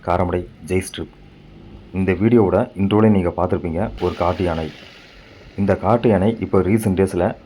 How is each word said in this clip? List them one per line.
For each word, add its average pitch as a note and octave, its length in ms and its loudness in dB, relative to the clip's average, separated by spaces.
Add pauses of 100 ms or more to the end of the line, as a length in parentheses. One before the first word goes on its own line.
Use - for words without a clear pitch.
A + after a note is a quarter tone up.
காரமடை F2+ 360 0 (260)
ஜெய் F#2 160 -2
ஸ்ட்ரிப். - 320 -12 (800)
இந்த F#2 180 0
வீடியோவோட G2 460 4 (200)
இன்ட்ரோல G#2 320 4
நீங்க F#2 200 2
பார்த்திருப்பீங்க F2 600 -2 (120)
ஒரு F2 140 -2
காட்டு F2 280 -2
யானை. D#2+ 240 -2 (920)
இந்த G2 180 0
காட்டு A#2 340 0
யானை G#2 300 2
இப்போ - 220 0
ரீசென்ட் F#2+ 380 0
டேஸ்ல F#2 260 0 (200)